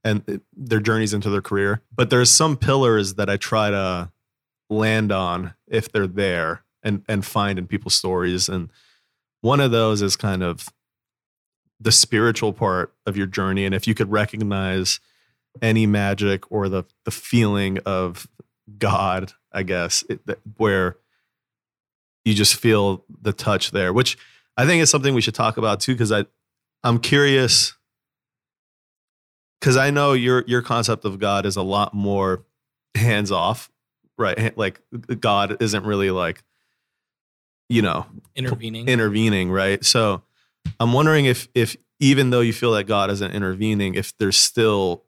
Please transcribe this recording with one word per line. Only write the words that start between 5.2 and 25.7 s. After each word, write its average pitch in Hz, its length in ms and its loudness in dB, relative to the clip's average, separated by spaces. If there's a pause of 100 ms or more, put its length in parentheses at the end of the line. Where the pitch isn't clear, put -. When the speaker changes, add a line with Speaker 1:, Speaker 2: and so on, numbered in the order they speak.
Speaker 1:
if 107 240 -4
they're 101 160 0
there 90 560 -2 (200)
and, 101 260 -4
and 101 160 -2
find 101 340 -2
in 90 80 -8
people's - 280 -4
stories. 90 540 -2
And 92 220 -6 (680)
one 139 200 2
of 131 100 2
those 110 320 2
is 98 120 0
kind 95 300 -4
of 85 240 -6 (1120)
the 107 120 2
spiritual 110 600 2
part 92 420 -2 (120)
of 98 100 -4
your 98 100 -2
journey. 95 380 -2
And 95 100 -2
if - 140 -2
you 107 60 2
could 104 160 -2
recognize 98 880 -2 (640)
any 110 240 4
magic 98 680 0
or 101 160 -2
the, 92 160 -4 (200)
the 113 60 -6
feeling 101 760 0
of 92 420 -4 (500)
God, 95 540 -2 (200)
I 95 100 -4
guess, 90 460 -2
it, - 180 -8
that, 101 120 -8 (180)
where 95 400 0 (1300)
you 110 100 2
just 104 220 2
feel 101 480 2 (180)
the 107 100 -2
touch - 400 -2
there, 92 200 -2
which 123 260 0 (380)
I 127 100 2
think 170 160 4
is 151 80 4
something 135 240 0
we 117 60 2
should 110 140 -4
talk 113 220 -2
about 104 240 -2